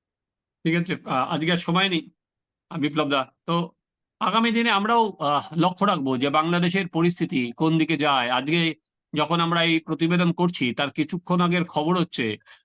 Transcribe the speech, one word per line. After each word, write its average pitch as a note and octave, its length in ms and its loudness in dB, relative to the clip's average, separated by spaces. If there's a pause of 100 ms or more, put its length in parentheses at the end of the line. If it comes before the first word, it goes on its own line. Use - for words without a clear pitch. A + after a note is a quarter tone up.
(640)
ঠিক E3 160 0
আছে, F3 300 -6
আহ, C#3 240 -2
আজকে D#3+ 180 0
আর F3 40 0
সময় F3+ 320 0
নেই, E3+ 220 -4 (600)
আহ, - 80 -8
বিপ্লব D3 300 -2
দা, C#3 240 -2 (140)
তো E3+ 240 -2 (500)
আগামী A3+ 300 0
দিনে A#3 200 0
আমরাও, G#3+ 480 2
আহ, D3 380 0
লক্ষ্য F#3 300 2
রাখবো C3+ 320 0
যে C#3 120 0
বাংলাদেশের F3 580 0
পরিস্থিতি E3 680 0
কোন D#3+ 220 2
দিকে D#3 180 0
যায়। C#3 340 2
আজকে D#3 440 0 (400)
যখন D3+ 260 0
আমরা E3 220 2
এই E3 180 2
প্রতিবেদন E3 520 0
করছি, E3+ 420 0
তার C#3+ 160 -2
কিছুক্ষণ F3 500 -2
আগের F3 240 2
খবর E3 340 0
হচ্ছে A#2+ 380 -2 (280)